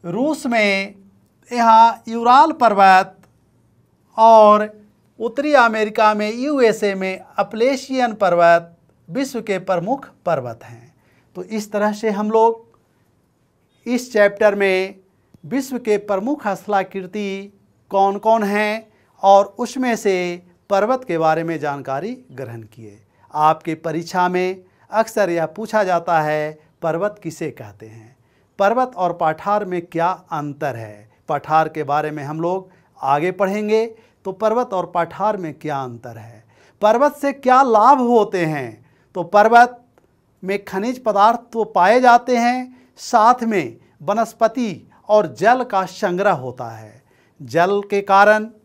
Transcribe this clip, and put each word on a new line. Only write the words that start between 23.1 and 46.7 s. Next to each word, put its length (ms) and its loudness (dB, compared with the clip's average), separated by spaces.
आपके 420 0
परीक्षा 540 -4
में 320 -4
अक्सर 380 -2
यह 160 -2
पूछा 380 -4
जाता 380 0
है, 380 -4
पर्वत 420 -4
किसे 280 -10
कहते 340 -20
हैं, 320 -20
पर्वत 360 0
और 260 -4
पठार 440 -2
में 160 -6
क्या 260 -4
अंतर 440 -8
है। 340 -18
पठार 400 0
के 140 -8
बारे 280 -4
में 120 -10
हम 180 -10
लोग 280 -6
आगे 300 0
पढ़ेंगे। 640 -2
तो 60 -8
पर्वत 420 -2
और 220 -6
पठार 420 -4
में 160 -10
क्या 280 -8
अंतर 360 -14
है, 260 -20
पर्वत 320 2
से 200 -4
क्या 300 2
लाभ 360 4
होते 460 0
हैं। 400 -8
तो 80 -6
पर्वत 600 4
में 220 -6
खनिज 380 -8
पदार्थ 360 2
तो 100 -4
पाए 380 2
जाते 360 4
हैं, 600 -4
साथ 460 2
में 340 -4
वनस्पति 880 -4
और 260 0
जल 280 2
का 220 -4
संग्रह 460 -2
होता 380 -8
है। 340 -20